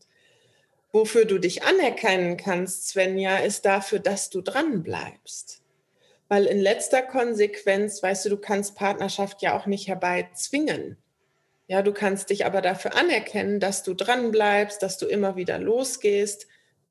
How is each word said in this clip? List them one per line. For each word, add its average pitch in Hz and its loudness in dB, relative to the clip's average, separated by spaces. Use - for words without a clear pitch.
Wofür 220 4
du 190 2
dich 175 -2
anerkennen 226 2
kannst, 180 -4
Svenja, 190 0
ist 202 0
dafür, 202 2
dass 196 -2
du 180 -4
dran 262 -2
bleibst. - -12
Weil 202 4
in 202 2
letzter 240 2
Konsequenz, 208 0
weißt 190 -2
du, 208 0
du 202 0
kannst 202 -2
Partnerschaft 196 -2
ja 185 2
auch 196 -10
nicht 196 -2
herbeizwingen. 180 -4
Ja, 190 2
du 202 2
kannst 196 -2
dich 202 0
aber 196 0
dafür 185 -2
anerkennen, 214 0
dass 196 -2
du 185 -4
dran 233 0
bleibst, 208 2
dass 190 -4
du - -4
immer 196 0
wieder 180 -4
losgehst. 208 0